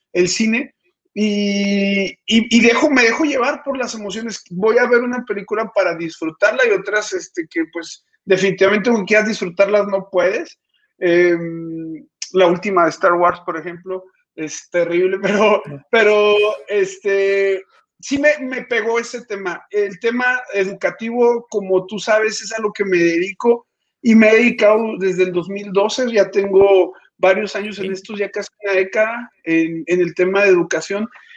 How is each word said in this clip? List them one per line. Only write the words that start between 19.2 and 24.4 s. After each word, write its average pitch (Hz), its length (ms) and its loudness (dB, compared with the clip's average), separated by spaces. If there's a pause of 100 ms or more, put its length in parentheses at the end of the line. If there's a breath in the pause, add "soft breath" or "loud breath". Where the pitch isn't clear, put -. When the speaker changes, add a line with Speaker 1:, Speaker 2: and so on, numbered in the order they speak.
Speaker 1:
tema. 190 440 -10
El 202 300 -4
tema 247 420 -2 (120)
educativo, 226 960 -2
como 190 360 -2
tú 208 140 -10
sabes, 220 420 0
es - 120 -12
a 226 80 -6
lo 208 120 -4
que 202 120 -4
me 185 120 0
dedico 180 720 0 (340)
y 226 140 4
me 220 140 8
he 220 80 6
dedicado 220 600 2